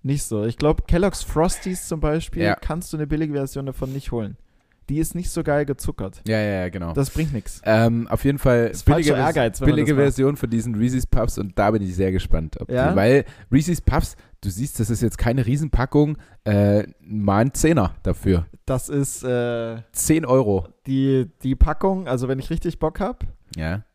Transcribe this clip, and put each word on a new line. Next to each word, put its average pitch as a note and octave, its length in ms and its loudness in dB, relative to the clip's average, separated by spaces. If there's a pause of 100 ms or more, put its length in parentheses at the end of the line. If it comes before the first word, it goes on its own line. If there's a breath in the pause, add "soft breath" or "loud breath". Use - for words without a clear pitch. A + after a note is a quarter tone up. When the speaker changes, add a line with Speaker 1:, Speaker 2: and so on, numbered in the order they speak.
Speaker 1:
nicht C#3 220 -2
so. G#2+ 200 -4
Ich A#2 120 -2
glaub, D#3 320 0
Kellogg's F#3 340 2
Frosties F3 640 -2
zum D#3+ 140 -6
Beispiel, D#3+ 420 -2
Speaker 2:
Ja. G2+ 140 2
Speaker 1:
kannst - 360 -6
du D#3+ 40 -6
eine D3+ 100 -4
billige D3+ 280 -4
Version C#3 320 -6
davon C3 260 -8
nicht C#3 180 -8
holen. G#2+ 260 -6 (520)
Die C#3 100 -2
ist D#3+ 160 -4
nicht F3 160 -4
so E3 140 -4
geil D3 200 0
gezuckert. C3+ 640 -8
Speaker 2:
Ja, A2 140 0
ja, G2+ 220 -2
ja, F2+ 60 -4
genau. E2+ 240 -8
Speaker 1:
Das C#3 180 -2
bringt D3+ 220 -4
nix. - 320 -8
Speaker 2:
Ähm, A#2 440 4
auf - 160 -2
jeden C#3 140 2
Fall A#2+ 300 4
Speaker 1:
Das - 100 -8
ist - 40 -12
falscher - 140 6
Speaker 2:
billige D3 180 2
Vers-, D3 220 0
Speaker 1:
Ehrgeiz, A#2+ 240 0
wenn C#3 80 4
man D3+ 80 4
Speaker 2:
billige D3+ 160 2
Speaker 1:
das C#3 40 2
macht. C#3 100 4
Speaker 2:
Version C3+ 300 2
von A2+ 140 -6
diesen A2+ 240 -2
Reese's B2 320 0
Puffs - 320 2
und G2 180 -6
da G#2 140 4
bin A2 120 2
ich F#2 120 -4
sehr F#2+ 160 0
gespannt. E2+ 500 0
Ob - 80 -10
Speaker 1:
Ja? B2+ 220 0
Speaker 2:
die, G2 60 0
weil B2 280 4 (280 loud breath)
Reese's D3+ 280 2
Puffs, - 360 0 (240 soft breath)
du G2 100 -6
siehst, F#2 300 -6
das A2 100 0
ist G#2+ 100 0
jetzt A2+ 180 -2
keine A#2+ 280 0
Riesenpackung, C#3+ 720 2 (260 soft breath)
äh, G#2 380 4 (180)
mal G2+ 440 0
ein C3+ 100 -2
Zehner D#3 480 2
dafür. F2+ 440 0 (200)
Speaker 1:
Das C3 220 -4
ist, C#3+ 340 -4
äh, A#2+ 540 -4 (160)
Speaker 2:
Zehn - 340 0
Euro. G#2 400 2 (220)
Speaker 1:
die, C3+ 420 2 (140)
die C3 100 0
Packung, F#3 540 2
also B2+ 180 -2
wenn C3 140 -4
ich - 100 -10
richtig E3 300 -6
Bock D#3 180 -4
hab. A3+ 260 -6 (320)
Speaker 2:
Ja. E2 280 -6 (100)